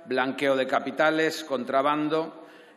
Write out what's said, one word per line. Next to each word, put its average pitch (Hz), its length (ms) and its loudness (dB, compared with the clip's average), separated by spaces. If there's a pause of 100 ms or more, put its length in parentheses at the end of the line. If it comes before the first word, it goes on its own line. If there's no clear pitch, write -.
blanqueo 131 500 0
de 131 140 2
capitales, 156 760 0
contrabando. 147 1040 -2 (300)